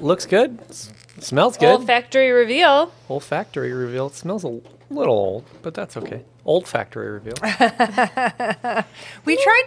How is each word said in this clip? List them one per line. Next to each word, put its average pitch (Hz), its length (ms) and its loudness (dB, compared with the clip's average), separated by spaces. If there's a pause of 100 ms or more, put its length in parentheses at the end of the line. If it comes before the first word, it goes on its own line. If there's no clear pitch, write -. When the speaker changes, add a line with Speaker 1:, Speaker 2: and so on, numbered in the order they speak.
Speaker 1:
looks 175 260 0
good. 233 320 2 (120)
S-, - 220 -18 (280)
smells 170 360 0
good. 233 100 2 (140)
Speaker 2:
Olfactory 247 500 2
reveal. 277 600 4 (180)
Speaker 1:
Olfactory 143 600 -6
reveal. 127 340 -4
It 139 80 -12
smells 190 300 -8
a 117 160 -10 (300)
little 277 240 0
old, 101 300 -2 (180)
but 165 120 -12
that's - 220 -12
okay. 113 280 -12 (200)
Old 175 220 0
factory 107 440 -8
reveal. 107 300 -12
Speaker 3:
<laughs> 220 1400 -2 (400)
We 311 120 0
tried 508 300 4